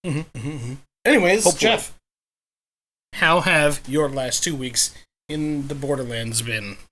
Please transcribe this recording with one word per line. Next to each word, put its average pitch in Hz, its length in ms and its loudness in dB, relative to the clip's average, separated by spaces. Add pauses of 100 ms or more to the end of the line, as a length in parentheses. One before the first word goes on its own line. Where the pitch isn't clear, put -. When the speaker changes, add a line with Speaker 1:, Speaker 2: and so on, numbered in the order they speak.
Speaker 1:
Mm-hmm, 151 140 -2
mm-hmm, 135 280 -10
mm-hmm. 131 260 -8 (300)
Anyways, 214 400 6
Speaker 2:
Hopefully. 180 160 4 (100)
Speaker 1:
Jeff, - 280 -4 (1160)
how 170 260 4
have 151 480 2
your 147 200 2
last 131 360 -2
two 170 120 -2
weeks 127 380 -4 (340)
in 151 400 -4
the 147 60 -6
Borderlands 120 680 -4
been? 107 340 -6 (160)